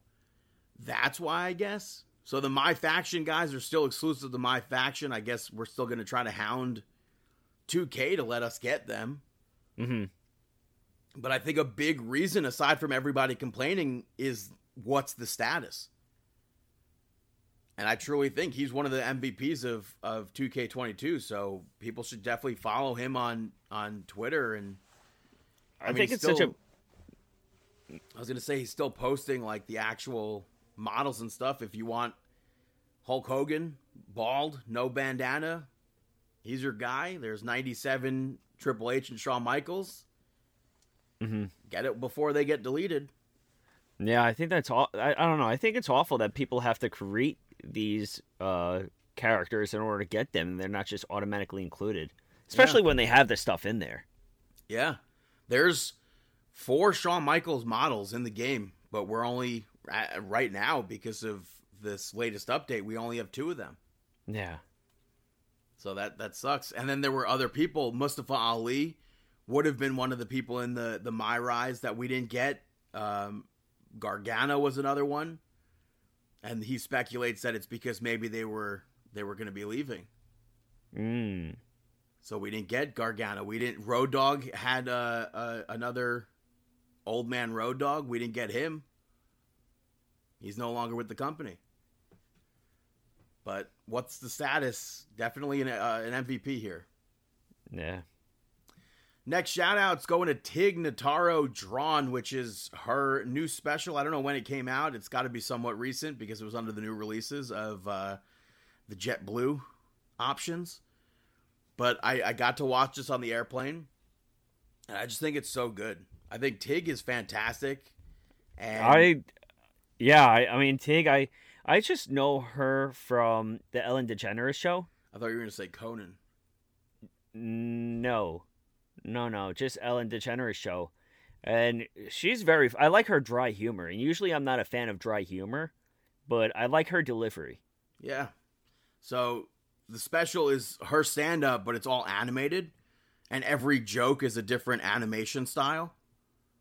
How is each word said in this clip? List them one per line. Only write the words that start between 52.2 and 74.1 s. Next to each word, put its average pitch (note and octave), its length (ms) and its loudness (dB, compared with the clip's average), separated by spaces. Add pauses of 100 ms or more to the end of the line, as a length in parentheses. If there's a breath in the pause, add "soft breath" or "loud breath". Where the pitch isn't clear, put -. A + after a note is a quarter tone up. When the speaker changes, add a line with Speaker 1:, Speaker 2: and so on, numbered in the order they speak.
Speaker 2:
especially C4 320 10
Speaker 1:
Yeah. B3 60 8
Speaker 2:
when C#3+ 100 6
they A#2+ 80 6
have B2+ 240 10
the G#2 80 4
stuff - 280 0
in A2 140 0
there. A#1+ 260 -8 (600)
Speaker 1:
Yeah. C3 280 -2 (520)
There's D3+ 460 4 (580)
four E3 400 4
Shawn F3 320 2
Michaels D3+ 400 2
models A2+ 500 0
in B2 100 -4
the A#2 60 -4
game, A2 440 -4 (180)
but G#2 140 -2
we're A2 200 -2
only, B2 400 -2 (240)
uh, G2 300 -4
right G#2+ 320 0
now, A#2 300 0
because G#2+ 420 -10
of G2+ 240 -8 (320)
this G#2 340 -8
latest G#2+ 360 -6
update, A#2+ 320 -2
we A2 160 -6
only A#2 180 -6
have A2 160 -8
two D3 180 -6
of F3 60 -6
them. F#2+ 220 -14 (500)
Speaker 2:
Yeah. F#2+ 300 -6 (1200)
Speaker 1:
So G2 160 -8
that, G2+ 240 -8
that G#2+ 180 -10
sucks. - 380 -4
And C3+ 160 -4
then C#3 100 -2
there C#3 140 2
were B2+ 140 0
other B2+ 200 2
people. D3 460 0
Mustafa C3+ 400 -2
Ali A#2+ 640 0 (500)
would C#3+ 180 4
have C#3+ 120 4
been C3+ 180 0
one B2+ 180 0
of A#2+ 60 -6
the A#2 60 -4
people B2 360 -4
in B2 120 -2
the, A#2 300 -4
the A#2 80 -4
My A2 260 0
Rise A#2+ 440 -2
that A2+ 160 -4
we B2 100 -4
didn't B2+ 220 -2
get. B2 340 0 (300)
Um, G#2 520 -6 (540)
Gargano A2 580 0